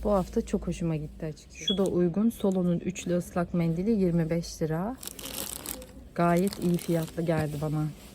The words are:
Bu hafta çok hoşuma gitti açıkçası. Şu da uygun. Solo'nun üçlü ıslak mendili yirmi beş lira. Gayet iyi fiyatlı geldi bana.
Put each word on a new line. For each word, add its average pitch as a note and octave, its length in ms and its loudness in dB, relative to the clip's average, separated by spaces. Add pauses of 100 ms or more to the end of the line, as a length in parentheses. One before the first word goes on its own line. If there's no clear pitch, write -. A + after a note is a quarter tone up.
Bu G#3 80 2
hafta G3 300 2
çok A3 260 -2
hoşuma E3 280 -2
gitti D3+ 300 -8
açıkçası. - 400 -10
Şu G3 120 2
da G3 60 4
uygun. F3 460 4
Solo'nun F#3 500 2
üçlü F3+ 380 -2
ıslak F3 360 -2
mendili E3+ 380 2
yirmi E3+ 380 4
beş E3 320 -2
lira. E3+ 340 -2 (1200)
Gayet F3 480 2
iyi F3 140 2
fiyatlı E3 460 -2
geldi D#3 380 0
bana. D3+ 220 0 (320)